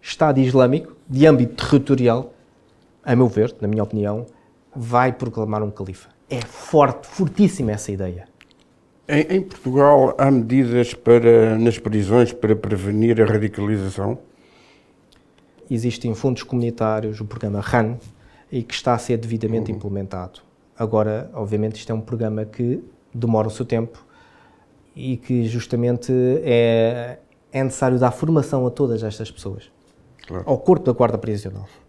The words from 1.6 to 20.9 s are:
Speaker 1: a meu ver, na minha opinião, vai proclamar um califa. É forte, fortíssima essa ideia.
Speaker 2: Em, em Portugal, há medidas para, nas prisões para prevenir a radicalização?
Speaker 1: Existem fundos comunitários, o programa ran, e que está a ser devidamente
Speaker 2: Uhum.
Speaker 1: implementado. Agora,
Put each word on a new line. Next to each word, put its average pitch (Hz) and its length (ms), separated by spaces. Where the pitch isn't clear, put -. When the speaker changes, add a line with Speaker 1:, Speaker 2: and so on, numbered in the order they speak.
Speaker 1:
a 131 100
meu 123 140
ver, 110 320
na 104 80
minha 107 140
opinião, 104 440
vai 123 380
proclamar 107 500
um 104 80
califa. 95 380
É 123 140
forte, - 680
fortíssima 151 640
essa 104 180
ideia. 92 380
Speaker 2:
Em, 156 280
em 190 60
Portugal, 139 760
há 135 120
medidas 120 640
para, 117 680
nas 117 200
prisões 107 560
para 107 200
prevenir 107 680
a - 20
radicalização? 104 920
Speaker 1:
Existem 117 440
fundos 127 280
comunitários, 110 800
o 110 40
programa 104 360
ran, 117 360
e 123 100
que - 120
está - 180
a 113 60
ser 120 180
devidamente 110 540
Speaker 2:
Uhum. 101 80
Speaker 1:
implementado. 98 640
Agora, 107 540